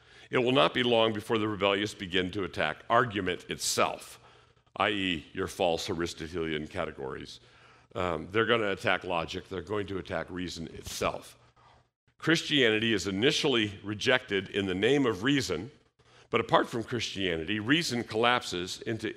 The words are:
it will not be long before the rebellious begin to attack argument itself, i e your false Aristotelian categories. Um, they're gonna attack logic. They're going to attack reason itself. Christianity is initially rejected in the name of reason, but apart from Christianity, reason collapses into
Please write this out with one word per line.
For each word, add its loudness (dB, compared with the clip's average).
it 2
will 4
not 6
be 2
long 4
before -2
the 2
rebellious 2
begin 0
to -4
attack -4
argument 2
itself, -2
i 2
e -2
your -4
false 0
Aristotelian -4
categories. -8
Um, -2
they're 2
gonna 2
attack 0
logic. -4
They're -6
going -6
to -6
attack -6
reason -8
itself. -6
Christianity 4
is 0
initially 2
rejected 0
in 0
the 0
name 4
of 0
reason, 0
but 2
apart 2
from -4
Christianity, -2
reason 0
collapses 0
into -4